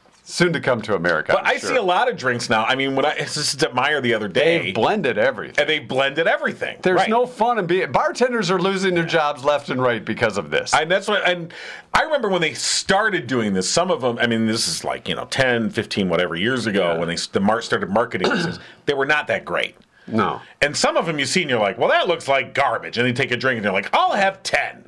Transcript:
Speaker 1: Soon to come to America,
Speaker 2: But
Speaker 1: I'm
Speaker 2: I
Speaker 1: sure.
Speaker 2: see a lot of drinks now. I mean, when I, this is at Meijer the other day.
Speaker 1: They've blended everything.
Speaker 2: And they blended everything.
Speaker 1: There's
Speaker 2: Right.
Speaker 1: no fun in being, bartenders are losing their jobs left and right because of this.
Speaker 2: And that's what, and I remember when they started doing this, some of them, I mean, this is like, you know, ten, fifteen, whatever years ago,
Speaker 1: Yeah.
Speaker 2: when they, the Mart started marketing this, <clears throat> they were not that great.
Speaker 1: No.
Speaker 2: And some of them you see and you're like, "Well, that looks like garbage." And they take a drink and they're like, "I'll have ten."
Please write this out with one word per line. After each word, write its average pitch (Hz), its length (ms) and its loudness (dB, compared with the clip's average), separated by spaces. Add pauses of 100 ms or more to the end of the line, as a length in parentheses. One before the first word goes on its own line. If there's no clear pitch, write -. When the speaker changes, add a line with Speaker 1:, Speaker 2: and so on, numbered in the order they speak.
(260)
Speaker 1:
Soon 175 280 0
to 131 80 -2
come 123 220 0
to 107 120 -2
America, 82 380 2
Speaker 2:
But - 80 2
Speaker 1:
I'm - 140 0
Speaker 2:
I - 20 -6
Speaker 1:
sure. - 140 -4
Speaker 2:
see - 40 0
a 240 80 2
lot 190 260 2
of 202 60 -4
drinks 120 340 -2
now. 110 140 2
I 127 120 2
mean, 135 200 -2
when 135 100 2
I, 147 100 2
this 143 200 -6
is 151 260 -2
at 143 120 0
Meijer 139 280 0
the 120 120 2
other 107 160 -2
day. 156 300 2
Speaker 1:
They've 95 140 -6
blended 135 440 0
everything. 104 420 0
Speaker 2:
And 143 100 2
they 151 100 0
blended 135 480 0
everything. 254 540 -2
Speaker 1:
There's 185 140 4
Speaker 2:
Right. 185 140 2
Speaker 1:
no 233 180 4
fun 240 320 0
in 190 60 0
being, 170 260 0
bartenders 220 580 0
are 185 100 2
losing 190 360 0
their 170 100 2
jobs 147 380 0
left 147 240 2
and 127 140 -2
right 120 220 2
because 107 340 0
of 78 120 -4
this. 71 240 0
Speaker 2:
And 156 160 2
that's 190 200 0
what, 185 180 0
and 175 260 -4 (400)
I 247 100 4
remember 277 260 0
when 180 120 0
they 147 120 -2
started 190 720 -2
doing 113 240 0
this, 92 180 -2
some 175 220 0
of 160 80 0
them, 120 180 -2
I 120 100 2
mean, 113 200 2
this 110 220 0
is - 160 -8
like, - 240 -8
you 76 60 0
know, 123 100 -8
ten, 120 440 0
fifteen, 98 380 -2
whatever 85 300 0
years 113 300 -2
ago, 92 260 2
Speaker 1:
Yeah. 82 60 -2
Speaker 2:
when 85 100 -2
they, 85 80 -4 (160)
the 104 80 2
Mart 110 240 2
started 98 240 -2
marketing 117 400 0
this, 165 300 -2 (120)
<clears throat> - 140 -16
they 143 80 0
were 135 120 0
not 151 220 0
that 98 160 0
great. 76 320 -4 (320)
Speaker 1:
No. 98 320 0 (220)
Speaker 2:
And 143 140 0
some 311 200 2
of 233 100 2
them 156 140 -2
you 135 60 0
see 180 160 0
and 147 80 -4
you're 120 100 2
like, 98 180 2
"Well, 160 120 2
that 311 180 2
looks 165 220 -2
like 135 240 0
garbage." 107 440 -2
And 120 100 2
they 123 60 0
take 123 180 -2
a 120 60 -2
drink 127 200 0
and 101 80 -4
they're 98 80 2
like, 98 200 -2
"I'll 339 200 4
have 196 300 0
ten." - 440 -4